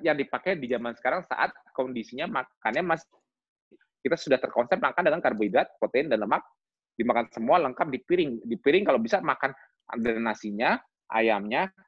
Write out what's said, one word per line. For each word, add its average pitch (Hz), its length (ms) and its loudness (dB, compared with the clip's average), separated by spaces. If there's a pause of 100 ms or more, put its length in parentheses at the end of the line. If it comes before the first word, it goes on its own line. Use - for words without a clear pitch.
yang 151 160 2
dipakai 175 420 -2
di 127 80 -8
zaman 120 240 -4
sekarang 156 320 -4
saat - 240 -2 (240)
kondisinya 127 560 -6
makannya 127 560 -4
masih, 165 240 -2 (920)
kita 160 160 0
sudah 135 180 0
terkonsep 120 400 0
makan 147 260 0
dengan 160 200 2
karbohidrat, 113 560 2
protein, 135 320 0
dan 110 100 2
lemak, 117 220 0 (560)
dimakan 117 320 0
semua 120 320 2
lengkap 143 260 -2
di 139 140 -4
piring. 170 280 0 (140)
Di 117 140 -6
piring 175 260 4
kalau - 140 4
bisa 196 240 0
makan 139 320 -2 (320)
ada 120 320 -2
nasinya, 113 580 0 (320)
ayamnya, 113 600 0 (180)